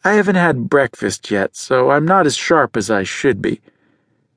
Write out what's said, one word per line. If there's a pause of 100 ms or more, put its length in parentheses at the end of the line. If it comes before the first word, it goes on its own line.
I
haven't
had
breakfast
yet,
so
I'm
not
as
sharp
as
I
should
be. (720)